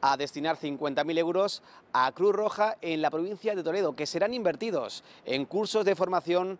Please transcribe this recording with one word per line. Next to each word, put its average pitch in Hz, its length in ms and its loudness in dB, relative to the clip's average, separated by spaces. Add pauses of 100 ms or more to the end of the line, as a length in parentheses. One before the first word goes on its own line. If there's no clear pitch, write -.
a 139 160 4
destinar 147 400 -2
cincuenta 143 480 -2
mil 160 140 0
euros 175 440 0 (300)
a 127 200 4
Cruz 196 220 2
Roja 214 460 0
en 160 220 -2
la 147 80 2
provincia 196 440 -4
de 185 80 -4
Toledo, 165 320 0
que 151 120 -4
serán 196 260 0
invertidos 180 720 -2 (220)
en 135 180 0
cursos 208 400 0
de 190 100 4
formación 180 640 0